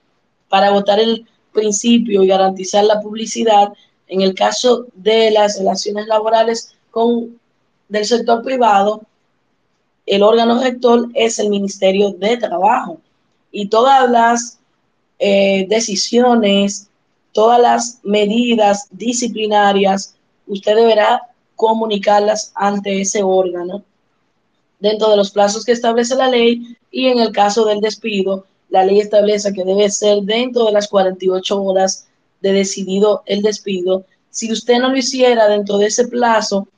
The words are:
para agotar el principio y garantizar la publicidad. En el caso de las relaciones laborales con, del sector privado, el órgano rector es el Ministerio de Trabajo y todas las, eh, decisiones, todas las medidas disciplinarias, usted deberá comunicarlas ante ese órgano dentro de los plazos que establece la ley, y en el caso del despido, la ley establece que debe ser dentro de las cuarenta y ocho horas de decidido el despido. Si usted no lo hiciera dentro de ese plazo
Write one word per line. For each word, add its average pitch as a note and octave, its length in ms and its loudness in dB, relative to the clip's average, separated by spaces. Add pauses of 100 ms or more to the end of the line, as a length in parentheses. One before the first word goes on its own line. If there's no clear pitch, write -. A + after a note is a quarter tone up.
(480)
para G3 200 2
agotar G3+ 340 2
el A3+ 240 -2 (260)
principio G#3 720 0
y F#3+ 40 6
garantizar F#3+ 580 0
la G#3 160 2
publicidad. G#3+ 720 0 (340)
En F#3+ 140 -4
el F#3+ 120 0
caso A#3 600 0
de A3 380 0
las G#3 260 2
relaciones G3+ 500 -4
laborales A3+ 680 0 (180)
con, A#3 460 -2 (520)
del G#3 160 -4
sector A#3 360 0
privado, G#3+ 600 0 (1040)
el G3 180 2
órgano A#3 380 4
rector A#3+ 520 0
es A3+ 260 -2
el G#3 100 -2
Ministerio G3 600 0
de G3+ 260 -2
Trabajo G3+ 640 -2 (500)
y G#3 160 -8
todas B3+ 420 4
las, A#3 500 0 (600)
eh, G3 480 2
decisiones, G#3+ 1200 0 (460)
todas A#3 260 4
las A#3 440 0
medidas G#3 880 0
disciplinarias, G3+ 1200 -2 (320)
usted G3+ 280 -2
deberá A3+ 460 2 (340)
comunicarlas G#3+ 960 0
ante G3+ 480 -4
ese G3+ 220 -4
órgano F#3 580 -2 (960)
dentro G#3+ 320 0
de G#3 60 4
los G3+ 160 0
plazos G3+ 320 0
que B3 80 0
establece A#3 440 0
la C4 140 0
ley, A#3 480 0 (140)
y C4 160 -2
en B3 120 2
el A3 120 0
caso G#3 320 0
del G#3 160 0
despido, G3+ 680 -4 (240)
la F#3 140 2
ley G3 160 2
establece G3+ 540 0
que F#3+ 100 -6
debe G3+ 260 2
ser G#3 340 0
dentro A#3 420 -2
de G#3 80 0
las G#3 160 0
cuarenta F#3 340 0
y F#3 60 0
ocho F#3 340 -2
horas F#3+ 440 -2 (340)
de G3 100 0
decidido G3 720 -2
el G3+ 160 -4
despido. F#3+ 600 -4 (260)
Si A3+ 220 -8
usted A#3+ 280 -2
no C4 100 0
lo C4+ 80 -2
hiciera B3 500 2
dentro G3+ 300 -2
de G#3 100 2
ese - 220 -2
plazo A3 580 -2 (100)